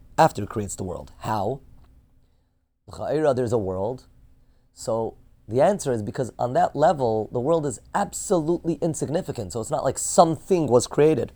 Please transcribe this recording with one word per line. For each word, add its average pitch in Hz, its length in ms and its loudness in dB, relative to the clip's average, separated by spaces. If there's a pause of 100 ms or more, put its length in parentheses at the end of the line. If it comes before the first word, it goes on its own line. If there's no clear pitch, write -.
(160)
after 151 260 4
he 101 40 -6
creates 104 300 -8
the 104 80 -8
world. 85 260 -10 (120)
How? 110 360 -2 (1300)
L'cha'ira, 135 500 0
there's 120 160 0
a 123 60 2
world. 98 480 -4 (680)
So 113 420 -4 (300)
the 117 140 0
answer 156 320 2
is 113 100 0
because 110 380 -6
on 123 140 -2
that 175 200 2
level, 131 560 2
the 120 80 -4
world 151 260 0
is 127 140 -4 (160)
absolutely 165 880 -2
insignificant. 143 720 -4
So 117 80 -6
it's 110 100 -8
not 147 140 -4
like 131 120 0
something 165 720 2
was 120 220 4
created. 147 480 2